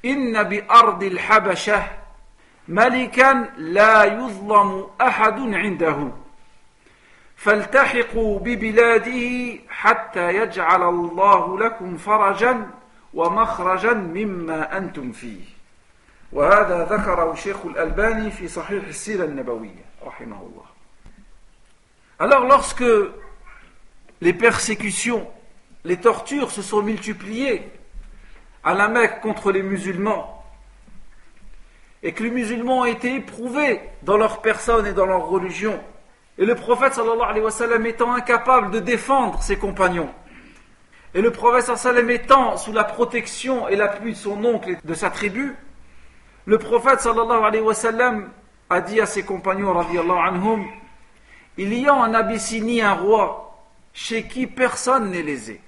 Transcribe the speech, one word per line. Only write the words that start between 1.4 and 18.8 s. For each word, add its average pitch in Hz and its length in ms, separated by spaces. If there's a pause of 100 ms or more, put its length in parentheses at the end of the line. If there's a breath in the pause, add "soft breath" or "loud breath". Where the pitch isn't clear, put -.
ملكا 247 880
لا 208 460
يظلم 202 840 (140)
أحد 220 520
عنده، 160 580 (1200 soft breath)
فالتحقوا 220 1040
ببلاده 233 1120 (160)
حتى 190 680
يجعل 180 480
الله 175 760
لكم 185 380
فرجا 214 720 (460 soft breath)
ومخرجا 185 800
مما 175 840
أنتم 147 340
فيه. 107 320 (880 soft breath)
وهذا 175 540
ذكره 175 460
الشيخ 196 340
الألباني 208 680
في 180 160
صحيح 190 400